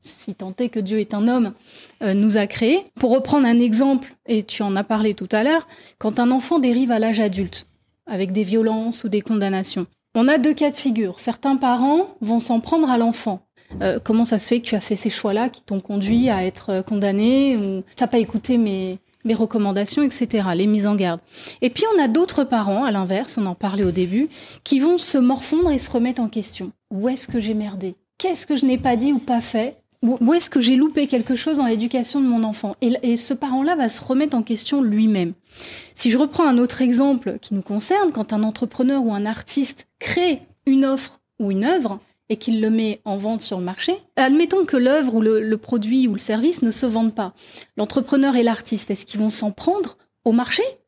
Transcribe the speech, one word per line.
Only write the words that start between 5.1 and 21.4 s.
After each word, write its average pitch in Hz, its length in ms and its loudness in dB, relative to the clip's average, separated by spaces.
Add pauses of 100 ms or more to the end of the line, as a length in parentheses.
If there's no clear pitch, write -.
tout 190 160 -10
à 214 140 0
l'heure, 247 240 0 (300)
quand 220 200 -2
un 247 140 4
enfant 262 260 0
dérive 247 320 2
à 233 80 2
l'âge 220 220 0
adulte, 196 480 -4 (380)
avec 190 260 -4
des 214 100 0
violences 220 640 -2
ou 233 40 -4
des 202 120 -2
condamnations, 196 640 -2 (300)
on 233 100 4
a 302 120 4
deux 294 160 2
cas 294 180 0
de 285 40 -6
figure. 214 440 -2
Certains 269 340 -2
parents 262 680 2
vont 226 200 0
s'en 233 180 2
prendre 311 320 0
à 247 80 2
l'enfant. 226 420 -2 (420)
Euh, 190 200 0
Comment 226 220 2
ça 220 160 2
se - 80 0
fait 240 100 2
que 233 80 -6
tu - 80 -2
as 202 60 0
fait 202 160 -4
ces 208 140 -2
choix-là 214 380 -2
qui - 140 -12
t'ont 196 160 -6
conduit 208 500 0
à 196 160 0
être, 190 260 -6
euh, 185 120 -2
condamné 220 760 2
ou 190 280 -4 (100)
t'as - 140 -2
pas 247 100 2
écouté 226 400 0
mes, 190 400 -2 (240)
mes 226 120 0
recommandations, 208 680 0
et 285 60 2
cetera, 214 460 0
les 180 120 2
mises 208 200 2
en 208 80 2
garde. 180 260 0 (400)